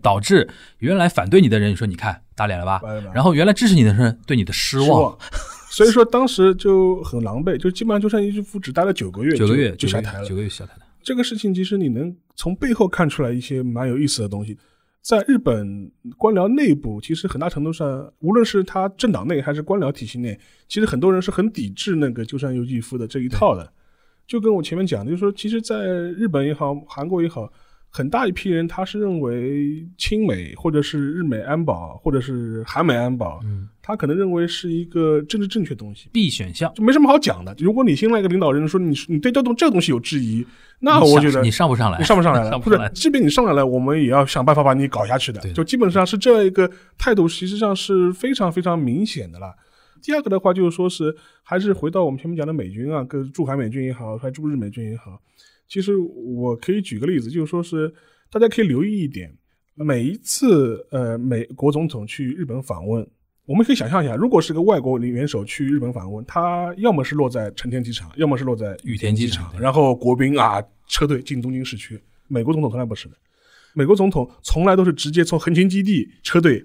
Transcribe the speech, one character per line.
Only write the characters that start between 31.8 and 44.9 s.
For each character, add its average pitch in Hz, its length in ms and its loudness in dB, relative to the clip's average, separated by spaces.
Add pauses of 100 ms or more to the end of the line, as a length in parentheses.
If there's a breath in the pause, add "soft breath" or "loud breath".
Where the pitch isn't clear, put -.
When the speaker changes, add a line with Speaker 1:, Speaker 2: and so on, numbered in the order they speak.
Speaker 2:
或 - 160 -2
者 131 80 2
是 117 460 -6
韩 165 180 -2
美 147 100 2
安 123 220 -2
保， 85 280 -6
Speaker 1:
嗯。 101 240 -8 (120)
Speaker 2:
他 214 160 -8
可 160 100 -4
能 147 80 0
认 185 180 0
为 170 140 0
是 170 240 -8
一 170 140 -4
个 156 380 0
政 202 180 -4
治 196 80 -2
正 190 160 -2
确 - 60 -6
的 127 60 -8
东 104 180 -14
西。 - 180 -20
Speaker 1:
B 208 160 4
选 92 260 -6
项。 165 200 -4
Speaker 2:
就 214 100 -2
没 247 80 8
什 294 60 4
么 285 100 8
好 285 100 8
讲 98 240 -2
的。 95 160 -12
如 175 140 2
果 254 100 2
你 175 140 4
新 220 160 2
来 220 80 4
一 - 20 2
个 190 60 2
领 180 100 2
导 156 140 4
人 151 160 0
说 190 100 0
你， 170 160 2 (140)
你 165 100 0
对 240 140 2
这 269 100 2
东-， 240 140 0
这 339 80 2
个 294 80 4
东 180 80 2
西 170 100 0
有 123 80 0
质 139 220 -4
疑， 113 260 -2 (340 soft breath)
那 302 200 4
我 147 180 8
觉 147 140 6
得 131 80 2
Speaker 1:
你 117 100 4
上-， 170 160 2
你 - 0 -
上 - 40 4
不 123 40 2
上 113 160 2
来？ 82 80 -2
Speaker 2:
你 165 60 0
上 214 100 4
不 180 80 6
上 160 120 4
来 120 80 4
了？ 110 80 -4
Speaker 1:
<laughs> - 20 -4
上 131 80 -2
不 120 80 -4
上 202 100 6
来。 110 60 -2
Speaker 2:
或 101 60 -2
者 - 40 -8
即 - 140 0
便 277 160 4
你 147 60 4
上 240 160 2
来 165 80 2
了， 139 120 4
我 127 120 0
们 139 200 0
也 135 120 2
要 135 160 4
想 135 180 -2
办 147 100 0
法 147 80 4
把 135 120 4
你 139 120 0
搞 110 200 -2